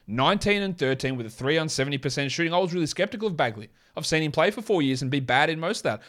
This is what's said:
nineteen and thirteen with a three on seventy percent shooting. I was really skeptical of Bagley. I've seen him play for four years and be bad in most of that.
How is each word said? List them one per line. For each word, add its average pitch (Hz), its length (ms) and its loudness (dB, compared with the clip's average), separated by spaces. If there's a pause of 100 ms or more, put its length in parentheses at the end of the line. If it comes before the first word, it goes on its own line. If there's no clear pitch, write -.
nineteen 180 540 2
and 190 160 -2
thirteen 131 400 0
with 120 80 -6
a 110 60 -10
three 135 260 0
on - 140 0
seventy 139 260 -2
percent 139 340 -2
shooting. 165 220 0
I 175 60 4
was 180 160 0
really 170 120 0
skeptical 208 420 -2
of 175 100 -4
Bagley. 110 320 -2 (260)
I've 151 80 -8
seen 160 180 2
him 151 80 0
play 160 200 4
for 214 100 -10
four 196 220 2
years 131 180 2
and 135 100 -2
be 143 100 0
bad 131 280 4
in 160 100 -2
most 175 200 -4
of - 60 -10
that. 110 240 -2